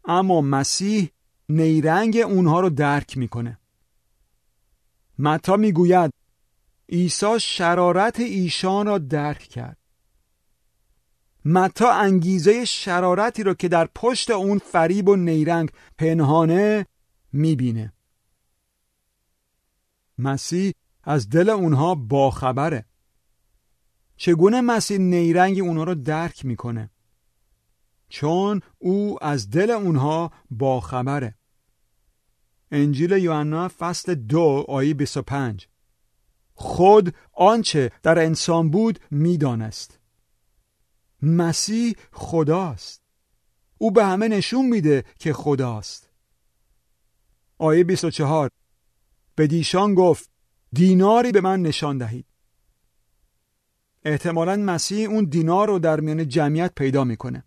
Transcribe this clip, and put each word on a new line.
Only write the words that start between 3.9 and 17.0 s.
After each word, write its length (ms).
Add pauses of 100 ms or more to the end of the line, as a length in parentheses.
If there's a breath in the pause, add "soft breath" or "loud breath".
متی 380
می‌گوید: 540 (800)
«عیسی 500
شرارت 800
ایشان 680
را 120
درک 420
کرد.» 380 (1700)
متی 400
انگیزهٔ 800
شرارتی 800
رو 100
که 140
در 280
پشت 360
اون 260
فریب 520
و 60
نیرنگ 540 (280 soft breath)
پنهانه 880 (480)